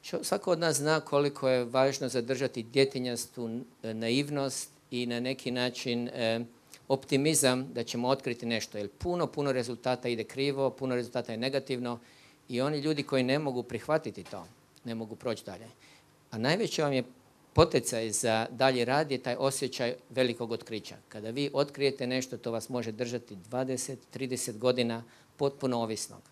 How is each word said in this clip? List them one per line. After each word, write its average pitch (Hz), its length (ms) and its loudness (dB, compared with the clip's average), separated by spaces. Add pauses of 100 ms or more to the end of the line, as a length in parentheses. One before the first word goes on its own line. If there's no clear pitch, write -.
Čo-, 185 200 -4
svako - 280 0
od 160 80 4
nas 160 160 2
zna 151 240 4
koliko 143 500 2
je 127 140 4
važno 131 460 2
zadržati 123 540 0
djetinjastu, 123 960 0 (240)
e, 113 100 -4
naivnost 135 760 0 (220)
i 123 140 -2
na 120 140 -2
neki 127 320 -4
način, 123 560 0
e, 117 380 0 (420)
optimizam 135 840 2
da 117 100 -2
ćemo 120 240 -2
otkriti 127 380 0
nešto, 113 320 -2
jer 101 200 -4
puno, 175 300 0
puno 143 240 0
rezultata 123 580 -2
ide 113 140 -2
krivo, 135 460 0
puno 131 260 -2
rezultata 120 360 -2
je 110 60 -4
negativno 123 640 -2 (480)
i 120 140 -2
oni 147 180 0
ljudi 147 240 0
koji 135 200 2
ne 131 160 4
mogu 127 240 -2
prihvatiti 120 600 -2
to, 87 240 -12 (360)
ne 117 120 -6
mogu 113 200 -8
proći 113 300 -4
dalje. 101 220 -12 (640)
A 113 60 -6
najveći 165 440 2
vam 143 120 4
je 127 100 2 (500)
poticaj 117 580 4
za 110 400 4
dalji 127 340 4
rad 143 260 2
je 127 60 0
taj 120 220 -2
osjećaj 131 540 0 (160)
velikog 120 420 0
otkrića. 107 440 -8 (140)
Kada 110 200 -8
vi 139 240 -2
otkrijete 139 540 0
nešto, 127 300 -2
to 117 140 -4
vas 113 180 -4
može 117 220 -2
držati 117 440 -6
dvadeset, 127 640 -4 (120)
trideset 123 460 -6
godina 117 460 2 (340)
potpuno 131 440 0
ovisnog. 107 400 -6 (100)